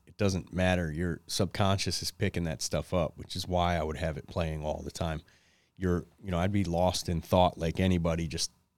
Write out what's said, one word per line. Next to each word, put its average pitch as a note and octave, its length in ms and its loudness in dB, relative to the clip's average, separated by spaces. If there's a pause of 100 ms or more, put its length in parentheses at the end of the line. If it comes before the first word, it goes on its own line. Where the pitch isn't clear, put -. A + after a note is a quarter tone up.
it - 100 -20
doesn't F#2+ 360 0
matter. F2+ 400 2
Your E2+ 340 -2
subconscious F#2+ 760 0
is - 100 -4
picking F#2+ 320 -2
that D#2+ 180 -4
stuff - 320 -4
up, E2+ 220 0
which - 180 -12
is F2+ 140 -6
why F2 280 2
I D#2+ 60 0
would D#2 140 -4
have D#2+ 200 -4
it - 120 -12
playing D#2 360 -4
all D2+ 200 -4
the D2 80 -10
time. D#2+ 300 -4 (540)
You're, F2+ 280 0 (180)
you F#2+ 80 -8
know, F2 80 0
I'd F#2+ 140 2
be G2+ 100 2
lost F2 460 0
in E2 120 0
thought F2+ 380 4
like E2 220 0
anybody, E2+ 480 2
just, D#2+ 240 -4 (260)